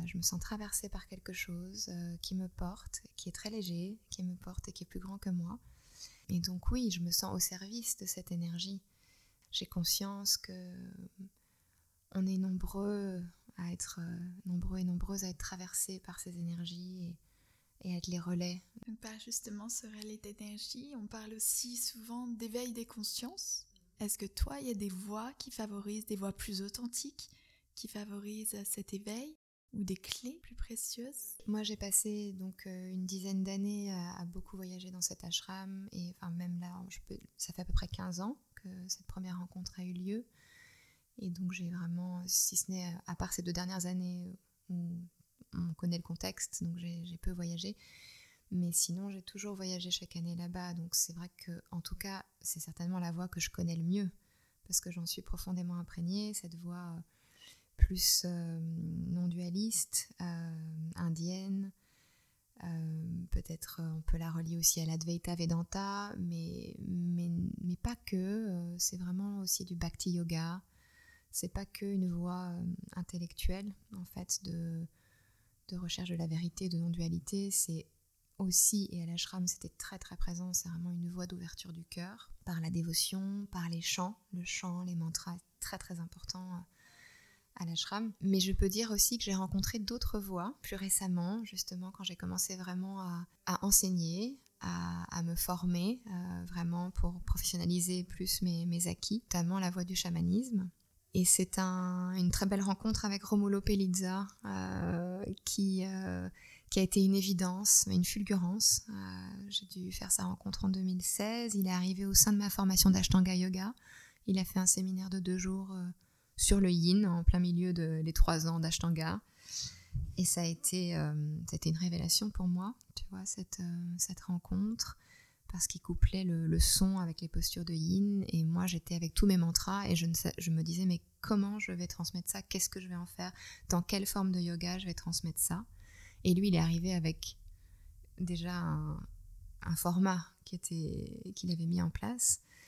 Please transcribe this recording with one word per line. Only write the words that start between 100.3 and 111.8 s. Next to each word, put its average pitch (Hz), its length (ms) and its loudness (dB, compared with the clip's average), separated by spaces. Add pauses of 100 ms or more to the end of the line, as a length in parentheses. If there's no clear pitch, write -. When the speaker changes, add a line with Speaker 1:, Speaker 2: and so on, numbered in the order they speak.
Speaker 1:
Et 180 100 8
c'est - 320 6
un, 180 540 0
une 185 180 4
très - 160 4
belle 196 160 4
rencontre 196 420 2
avec 202 200 -2
Romulo 202 380 4
Pelizza, 190 640 2 (180)
euh, 185 800 -2 (180)
qui, 190 400 0
euh, 185 460 -4 (400)
qui - 100 4
a 190 40 8
été 190 200 6
une 196 120 8
évidence, 190 720 4
une 185 180 6
fulgurance. 196 840 4
Euh, 190 600 -8
j'ai 196 160 -4
dû 185 260 -8
faire - 200 -4
sa 190 140 4
rencontre 190 400 -2
en 190 40 6
deux 190 140 2
mille 185 180 2
seize. 220 540 0
Il 196 100 4
est 185 60 2
arrivé 185 340 2